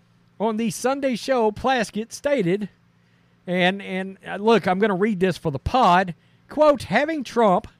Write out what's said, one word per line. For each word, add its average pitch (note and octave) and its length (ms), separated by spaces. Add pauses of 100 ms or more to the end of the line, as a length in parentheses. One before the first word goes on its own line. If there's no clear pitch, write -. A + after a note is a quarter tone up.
(380)
on G#3+ 200
the A3+ 120
Sunday C4+ 460
show, A#3+ 340
Plaskett A#3 640
stated, G#3 560 (800)
and, F#3 320
and, F#3+ 460
uh, E3+ 100
look, G#3 300
I'm F#3 140
gonna G#3 160
read G3 240
this F#3 180
for D#3 140
the C3+ 80
pod, F#3+ 560 (320)
quote, D4 360
"Having D4 380
Trump G#3+ 460 (120)